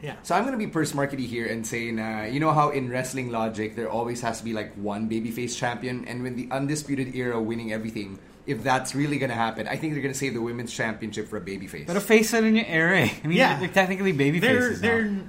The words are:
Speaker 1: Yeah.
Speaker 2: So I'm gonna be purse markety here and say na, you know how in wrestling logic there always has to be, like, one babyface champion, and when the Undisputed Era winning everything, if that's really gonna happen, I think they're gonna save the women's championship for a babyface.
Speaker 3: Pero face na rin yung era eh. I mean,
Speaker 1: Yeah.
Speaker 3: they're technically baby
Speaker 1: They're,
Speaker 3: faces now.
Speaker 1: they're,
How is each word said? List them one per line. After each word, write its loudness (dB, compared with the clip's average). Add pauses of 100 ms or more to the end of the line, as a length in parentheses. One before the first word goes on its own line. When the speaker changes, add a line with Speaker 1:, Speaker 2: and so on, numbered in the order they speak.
Speaker 1:
Yeah. -10
Speaker 2:
So -2
I'm 2
gonna -2
be -2
purse 0
markety -2
here -4
and -4
say -4
na, -4
you -2
know 4
how 4
in -2
wrestling -4
logic -2
there -2
always -2
has -2
to -12
be, -4
like, -6
one -4
babyface -4
champion, -4
and -6
when -4
the -6
Undisputed -2
Era 0
winning -2
everything, -6 (280)
if -2
that's 2
really 0
gonna 0
happen, 0
I -2
think -2
they're -4
gonna -2
save -2
the -2
women's -4
championship -4
for -8
a -4
babyface. -10
Speaker 3:
Pero 0
face 6
na 4
rin 6
yung 2
era 4
eh. 4 (120)
I -4
mean, 4
Speaker 1:
Yeah. 6
Speaker 3:
they're 0
technically 2
baby 4
Speaker 1:
They're, 6 (140)
Speaker 3:
faces -6
now. 4
Speaker 1:
they're, 4 (200)